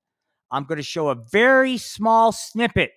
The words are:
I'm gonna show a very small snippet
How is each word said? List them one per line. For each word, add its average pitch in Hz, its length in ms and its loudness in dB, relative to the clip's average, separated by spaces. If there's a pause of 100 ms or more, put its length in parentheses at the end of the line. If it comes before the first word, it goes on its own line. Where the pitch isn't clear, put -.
(500)
I'm 135 140 -4
gonna 151 180 -6
show 151 260 -4
a 131 60 0
very 254 640 2
small 226 560 2
snippet - 640 -4